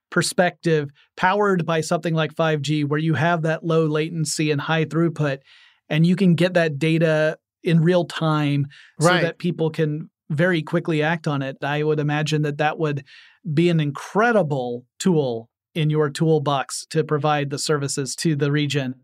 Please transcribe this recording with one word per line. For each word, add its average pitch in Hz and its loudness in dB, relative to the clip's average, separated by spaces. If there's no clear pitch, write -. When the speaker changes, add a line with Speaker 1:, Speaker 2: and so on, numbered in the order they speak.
Speaker 1:
perspective 165 0
powered 190 2
by 165 0
something 160 -2
like 156 -2
five 156 0
G, 147 -2
where 147 -2
you 160 0
have 165 0
that 160 -4
low 165 2
latency 156 -2
and 143 -2
high 160 -2
throughput, 156 -2
and 160 4
you 180 4
can 175 4
get 170 2
that 165 2
data 160 2
in 170 4
real 175 4
time 147 0
so 156 6
Speaker 2:
Right. 180 4
Speaker 1:
that 170 -2
people 160 -2
can 156 -4
very 170 0
quickly 165 -2
act 160 -2
on 143 -2
it, 135 -8
I 147 -2
would 151 0
imagine 151 0
that 147 -4
that 151 0
would 147 -2
be 170 2
an 170 2
incredible 147 -2
tool 135 0
in 151 0
your 151 2
toolbox 147 0
to 156 0
provide 147 0
the 139 -6
services 143 -4
to 160 0
the 143 0
region. 143 -2